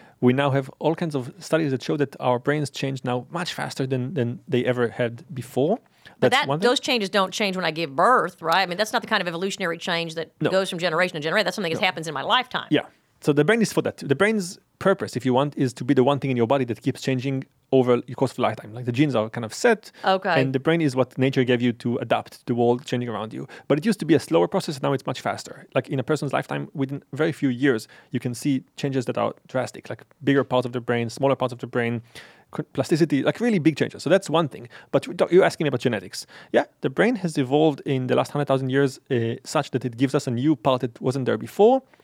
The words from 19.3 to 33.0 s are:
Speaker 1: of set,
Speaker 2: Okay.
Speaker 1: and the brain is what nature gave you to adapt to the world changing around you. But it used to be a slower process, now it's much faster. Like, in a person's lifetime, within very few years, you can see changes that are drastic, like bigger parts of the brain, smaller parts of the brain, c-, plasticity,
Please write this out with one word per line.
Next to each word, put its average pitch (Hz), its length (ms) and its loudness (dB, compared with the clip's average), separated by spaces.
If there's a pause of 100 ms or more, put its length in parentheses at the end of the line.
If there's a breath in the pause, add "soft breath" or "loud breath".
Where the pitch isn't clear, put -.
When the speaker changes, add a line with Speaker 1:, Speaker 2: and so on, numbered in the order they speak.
Speaker 1:
of 107 80 -10
set, - 380 0 (120)
Speaker 2:
Okay. 190 380 2
Speaker 1:
and 131 120 0
the 131 60 0
brain 160 220 2
is 139 140 2
what 127 220 0
nature 135 280 2
gave 120 160 2
you 123 120 2
to 120 240 -2
adapt 117 420 -2
to - 80 -20
the 123 80 0
world 120 300 2
changing 123 240 -4
around 110 220 -8
you. - 160 -12 (200 loud breath)
But 143 100 4
it 151 80 -4
used 220 140 0
to 170 60 -4
be 156 100 4
a 135 40 6
slower 165 280 2
process, 165 340 -4
now 143 120 0
it's 131 120 -4
much 131 160 -6
faster. - 540 -8
Like, 131 120 0
in 143 120 -4
a 127 40 -2
person's 147 300 -2
lifetime, 143 400 -4
within 135 280 -6 (120)
very 151 180 -2
few 139 180 -2
years, 123 380 0 (220 loud breath)
you 123 100 -4
can 123 140 -4
see 131 300 -2 (120)
changes 135 300 -2
that 117 120 -4
are 110 160 0 (140)
drastic, - 420 -6
like - 140 -12 (200)
bigger 139 200 4
parts 127 220 0
of 123 80 -6
the 123 80 -4
brain, 117 280 -2
smaller 131 260 0
parts 123 180 -4
of 117 60 -16
the 120 80 -10
brain, 120 340 -2 (560 loud breath)
c-, - 60 -6 (100)
plasticity, 143 500 2